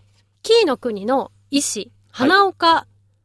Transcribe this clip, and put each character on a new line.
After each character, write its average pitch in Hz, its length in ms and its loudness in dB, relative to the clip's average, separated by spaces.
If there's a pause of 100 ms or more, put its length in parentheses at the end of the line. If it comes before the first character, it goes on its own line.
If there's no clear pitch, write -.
(420)
紀 453 200 4
伊 - 20 2
の 269 120 0
国 208 300 -8
の 254 260 -2 (180)
医 285 120 0
師、 - 280 -8 (200)
花 370 360 2
岡 330 400 0 (380)